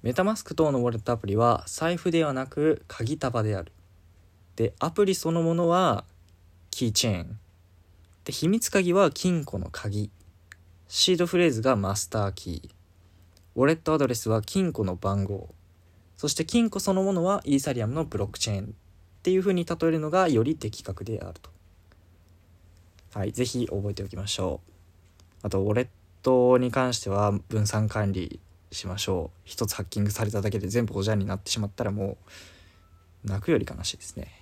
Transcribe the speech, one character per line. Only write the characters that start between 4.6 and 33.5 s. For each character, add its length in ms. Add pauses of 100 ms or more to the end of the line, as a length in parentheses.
ア 120
プ 140
リ 100
そ 180
の 80
も 120
の 140
は 380 (640)
キ 180
ー 60
チ 160
ェ 40
ー 100
ン。 160 (840)
で、 80
秘 160
密 220
鍵 240
は 180
金 320
庫 160
の 100
鍵。 400 (800)
シ 260
ー 40
ド 80
フ 120
レ 100
ー 40
ズ 100
が 140
マ 220
ス 100
タ 200
ー 40
キ 340
ー。 40 (880)
ウ 80
ォ 20
レ 80
ッ 20
ト 180
ア 40
ド 100
レ 80
ス 140
は 120
金 300
庫 140
の 100
番 300
号。 280 (640)
そ 100
し 80
て 100
金 240
庫 100
そ 140
の 80
も 120
の 100
は 220
イ 100
ー 40
サ 140
リ 80
ア 60
ム 80
の 100
ブ 140
ロ 60
ッ 40
ク 100
チ 120
ェ 60
ー 40
ン 40
っ 20 (560)
て 80
い 60
う 20
風 160
に 100
例 100 (120)
え 40
る 80
の 120
が 180
よ 140
り 120
的 280
確 200
で 160
あ 120
る 100
と。 80 (1600)
は 120
い、 60
ぜ 120
ひ 240
覚 220
え 60
て 80
お 40
き 80
ま 120
し 120
ょ 280
う。 40 (720)
あ 60
と、 120
ウ 80
ォ 40
レ 100
ッ 40 (340)
ト 360
に 140
関 220
し 60
て 100
は 220
分 360
散 220
管 220
理 280 (320)
し 160
ま 100
し 120
ょ 260
う。 80
一 220
つ 100
ハ 80
ッ 20
キ 140
ン 60
グ 60
さ 120
れ 80
た 100
だ 100
け 80
で 80
全 180
部 120
お 60
じ 80
ゃ 40
ん 40
に 60
な 100
っ 40
て 120
し 80
ま 80
っ 40
た 120
ら、 80
も 260 (1080)
う、 20
泣 140
く 100